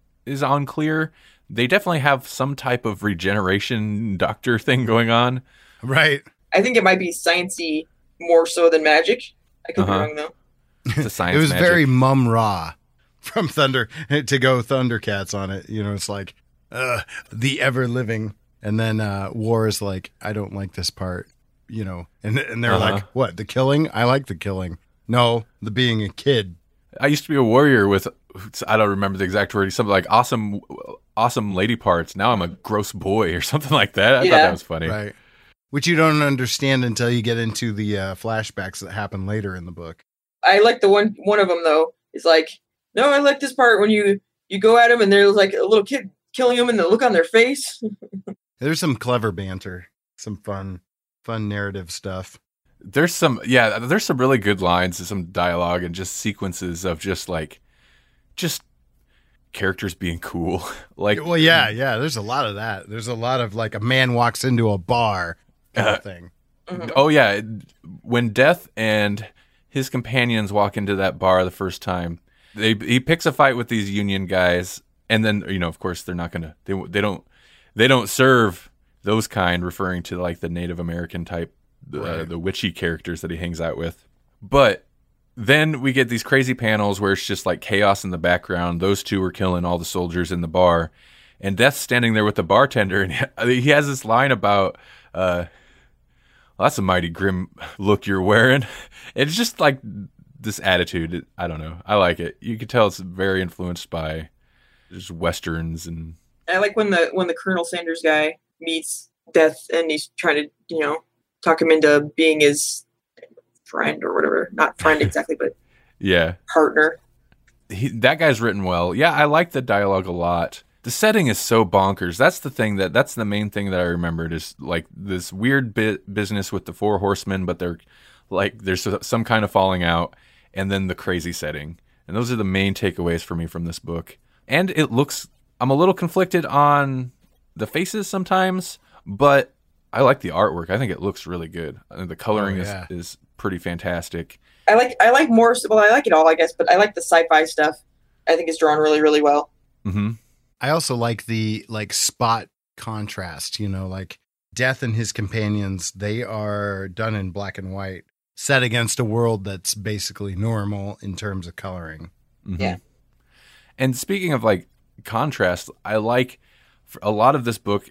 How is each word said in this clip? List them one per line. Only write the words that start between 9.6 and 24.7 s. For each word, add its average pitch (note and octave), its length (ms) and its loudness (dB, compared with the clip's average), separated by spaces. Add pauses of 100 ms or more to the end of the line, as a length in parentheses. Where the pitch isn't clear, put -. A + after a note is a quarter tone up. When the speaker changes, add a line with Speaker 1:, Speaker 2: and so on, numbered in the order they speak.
Speaker 3:
I - 20 -10
could - 140 0
Speaker 1:
Uh-huh. G2 80 2
Speaker 3:
be F#3+ 140 2
wrong, D3+ 100 -8
though. D3+ 180 -10 (520)
Speaker 1:
It's B2+ 200 -2
a G#2+ 40 -6
Speaker 2:
<laughs> - 0 -
Speaker 1:
science F2+ 260 0
Speaker 2:
It D3+ 40 4
was D#3 100 4
Speaker 1:
magic. F3+ 180 2
Speaker 2:
very E3+ 180 4
Mum C3 400 4
Ra G#2+ 460 0 (480)
from - 260 -4
Thunder, C3+ 420 0 (220)
to C#3 300 0
go B2+ 200 4
Thundercats A2 800 -2
on G2 140 -6
it. G2 180 -12
You G#2+ 140 -4
know, G2+ 100 -4
it's G2 140 -8
like, G2+ 260 -10 (380)
uh, B2 300 -4 (300)
the C3 280 -2
ever C3 260 0
living. A2+ 480 -4 (260)
And G#2+ 200 -2
then, A2 200 0
uh, G2 320 -4
War A2+ 360 0
is G#2 120 -4
like, G2 300 -8 (100)
"I - 120 -8
don't G2+ 200 -8
like G2 220 -10
this F2+ 160 -6
part," F#2 380 -8 (400)
you A2 160 -8
know, F2+ 240 -12 (160)
and, A2 160 -2
and A#2 240 -6
they're A#2 100 2
Speaker 1:
Uh-huh. G#2+ 200 2
Speaker 2:
like, G2+ 80 -4 (120)
"What, A2 220 -2
the G#2 80 -10
killing? C#3 500 0
I A2 80 0
like C3 240 2
the - 80 -8
killing." F2+ 440 -8 (280)